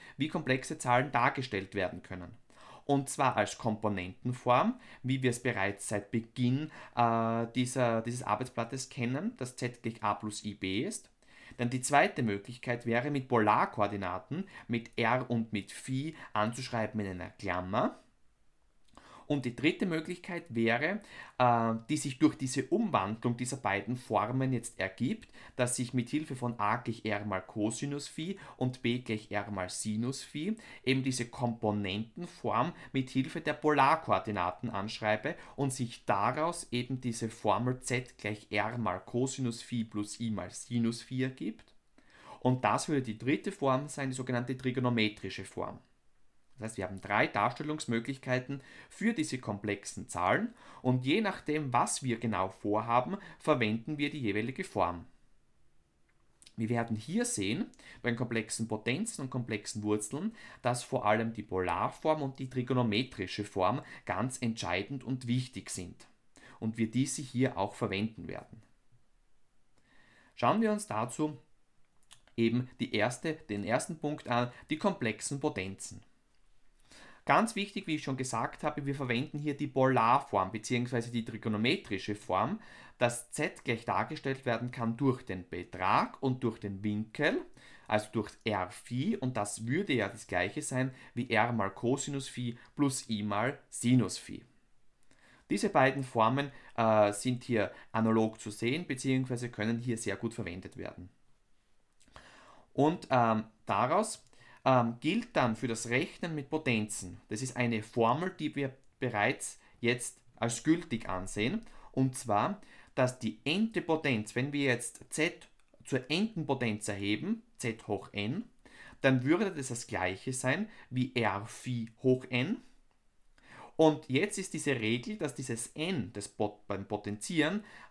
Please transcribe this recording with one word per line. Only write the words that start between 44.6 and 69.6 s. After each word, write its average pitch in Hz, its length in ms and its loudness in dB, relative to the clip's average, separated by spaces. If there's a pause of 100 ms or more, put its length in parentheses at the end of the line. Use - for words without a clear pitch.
Form. - 340 -8 (800)
Das 110 100 -6
heißt, - 80 -12
wir 95 80 -2
haben 95 160 -8
drei 107 240 2
Darstellungsmöglichkeiten 127 1400 -2 (260)
für 226 260 0
diese 156 260 -2
komplexen - 680 -6
Zahlen 117 460 2 (300)
und 127 200 2
je 151 160 2
nachdem, 151 540 -2
was - 300 2
wir 117 160 0
genau 95 300 0
vorhaben, 117 680 2 (220)
verwenden 123 580 2
wir 143 140 -2
die 151 100 -6
jeweilige 117 420 0
Form. 87 440 0 (1500)
Wir 113 140 -2
werden 117 260 0
hier 185 300 -2
sehen, 190 400 -2 (380)
bei 123 80 0
den 117 60 -2
komplexen 113 500 -2
Potenzen 135 560 -4
und 131 80 -6
komplexen 110 500 -4
Wurzeln, 120 540 -2 (260)
dass 127 220 0
vor 120 240 -2
allem 113 260 2
die 107 80 -8
Polarform 98 800 0
und 135 160 -6
die 131 140 -8
trigonometrische 123 920 0
Form 101 360 2 (240)
ganz 104 340 -2
entscheidend 113 640 -2
und 127 220 -4
wichtig 123 460 -2
sind - 360 -10 (520)
und 110 180 -2
wir 113 120 2
diese 135 340 0
hier 127 340 0
auch 98 160 -2
verwenden 98 540 -2
werden. - 340 -12 (1700)